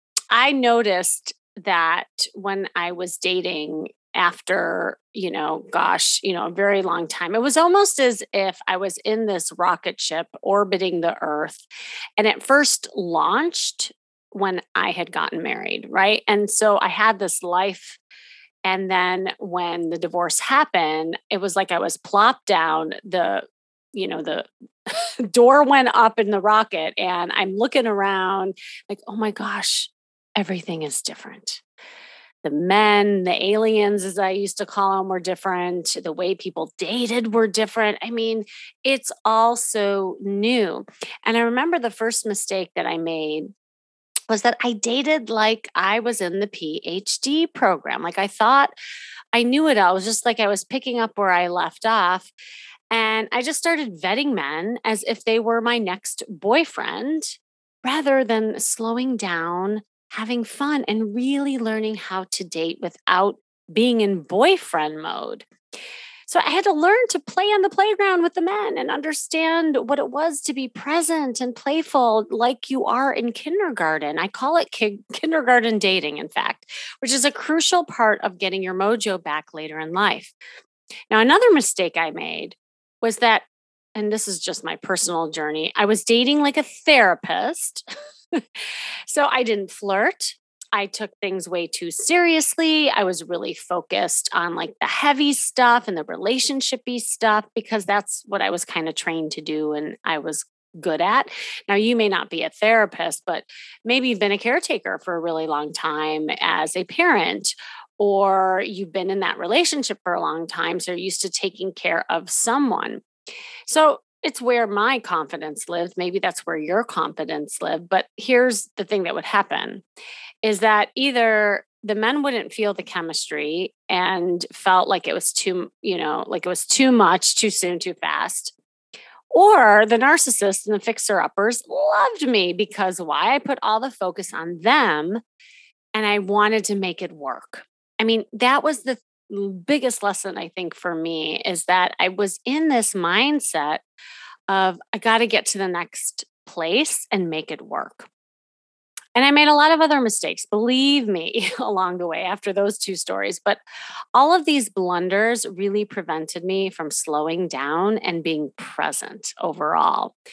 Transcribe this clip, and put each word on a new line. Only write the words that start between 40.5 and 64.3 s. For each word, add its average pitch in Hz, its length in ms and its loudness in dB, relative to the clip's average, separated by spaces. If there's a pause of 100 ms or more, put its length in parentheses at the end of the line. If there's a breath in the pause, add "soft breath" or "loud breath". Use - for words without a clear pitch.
And 226 120 2
I - 20 2
remember 254 400 2
the 233 100 -2
first 226 360 -4
mistake 190 500 -4
that - 100 -2
I 165 120 -4
made 160 560 -4 (760)
was 220 140 0
that 233 220 2
I 247 100 -2
dated 247 560 -2
like 220 460 0
I 196 240 2
was 226 200 -4
in 185 200 -4
the 208 80 -2
P 160 360 -10
H - 380 -6
D 311 240 2
program. 185 560 0
Like, 175 160 -6
I 196 100 0
thought 262 460 4 (580 loud breath)
I 233 120 4
knew 285 240 4
it 262 100 6
all. 185 140 6
It - 20 4
was 185 120 0
just 220 200 -2
like 233 140 0
I 214 80 4
was 196 160 0
picking 254 360 -4
up 226 160 0
where 202 140 2
I 175 180 4
left 175 380 -4
off. 190 460 2 (580 loud breath)
And 220 420 0
I 247 120 -2
just 294 160 -2
started 294 420 -2
vetting 247 320 0
men 165 500 -4
as 220 200 -2
if - 200 -4
they 226 160 2
were 233 220 0
my 240 160 0
next 196 500 -6
boyfriend 254 960 -2 (600)
rather 269 400 2
than 220 360 0
slowing 240 560 -2
down, 185 680 -2 (260)
having 226 340 -4
fun, 285 440 -2
and 214 260 -2
really 269 460 -2
learning 220 340 -2
how 185 380 -8
to - 120 -6
date 165 380 -6
without 185 540 0 (360)
being 226 300 4
in 196 220 2
boyfriend 170 800 2